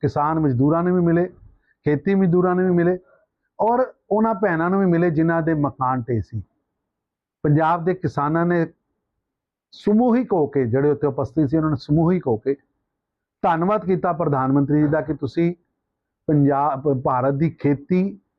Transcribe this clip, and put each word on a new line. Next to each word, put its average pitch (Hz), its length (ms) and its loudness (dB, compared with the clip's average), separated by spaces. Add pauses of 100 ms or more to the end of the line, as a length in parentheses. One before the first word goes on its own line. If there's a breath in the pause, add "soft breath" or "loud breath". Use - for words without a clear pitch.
ਕਿਸਾਨ 151 400 -2
ਮਜ਼ਦੂਰਾਂ 147 420 2
ਨੇ 180 80 0
ਵੀ 180 100 2
ਮਿਲੇ, 170 260 2 (580)
ਖੇਤੀ 151 300 0
ਮਜ਼ਦੂਰਾਂ 180 400 2
ਨੇ 185 100 2
ਵੀ 185 60 2
ਮਿਲੇ 175 280 2 (640 soft breath)
ਔਰ 240 340 0 (160)
ਉਹਨਾਂ 220 240 2
ਭੈਣਾਂ 175 360 0
ਨੂੰ 196 100 0
ਵੀ 190 60 2
ਮਿਲੇ 170 240 2
ਜਿਨ੍ਹਾਂ 160 320 0
ਦੇ 160 120 -2
ਮਕਾਨ 131 480 -2
ਢੇ 117 180 -4
ਸੀ। 101 220 -8 (1000)
ਪੰਜਾਬ 160 420 2
ਦੇ 180 100 -2
ਕਿਸਾਨਾਂ 156 520 -2
ਨੇ 175 200 0 (1040)
ਸਮੂਹਿਕ 226 600 0
ਹੋ 156 140 2
ਕੇ, 135 200 -2
ਜਿਹੜੇ 135 240 2
ਉੱਥੇ 143 160 -2
ਉਪਸਥਿਤ 139 420 -2
ਸੀ, 151 80 -2
ਉਹਨਾਂ 156 140 0
ਨੇ 147 60 -2
ਸਮੂਹਿਕ 165 500 0
ਹੋ 113 100 0
ਕੇ 135 200 -4 (840)
ਧੰਨਵਾਦ 190 420 0
ਕੀਤਾ 180 280 0
ਪ੍ਰਧਾਨ 143 400 -2
ਮੰਤਰੀ 143 280 2
ਜੀ 151 60 2
ਦਾ 156 140 0
ਕਿ 151 140 -6
ਤੁਸੀਂ 170 400 -4 (720)
ਪੰਜਾਬ, 139 760 0
ਭਾਰਤ 135 320 0
ਦੀ 156 160 -2
ਖੇਤੀ, 185 720 -2 (180)